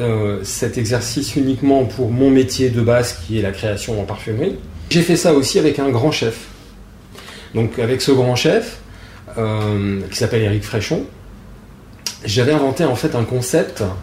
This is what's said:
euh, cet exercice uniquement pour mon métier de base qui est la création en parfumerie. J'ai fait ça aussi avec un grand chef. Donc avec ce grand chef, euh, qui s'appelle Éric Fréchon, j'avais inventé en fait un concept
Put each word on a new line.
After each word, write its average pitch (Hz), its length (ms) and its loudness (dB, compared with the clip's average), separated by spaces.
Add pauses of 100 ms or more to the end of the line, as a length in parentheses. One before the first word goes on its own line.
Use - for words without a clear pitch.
euh, 107 420 0
cet - 360 -4
exercice 120 580 -2
uniquement 135 480 2
pour 113 260 -2
mon 135 200 4
métier 131 400 4
de 117 100 0
base 120 400 2
qui 110 180 -4
est 104 40 0
la 98 80 -2
création 104 500 -4
en 95 40 -4
parfumerie. 110 520 -4 (320)
J'ai 165 140 4
fait 165 140 2
ça 165 180 4
aussi 139 240 2
avec 151 200 4
un 139 120 0
grand 123 200 2
chef. - 380 -4 (1080)
Donc 113 240 0
avec 123 220 0
ce - 100 2
grand 127 260 4
chef, 190 420 0 (580)
euh, 107 640 0 (100)
qui - 60 -8
s'appelle 113 240 0
Éric 104 220 2
Fréchon, 156 420 -2 (1200)
j'avais 120 280 2
inventé 143 340 2
en 131 80 0
fait 151 200 -2
un 117 100 0
concept 123 580 -2 (200)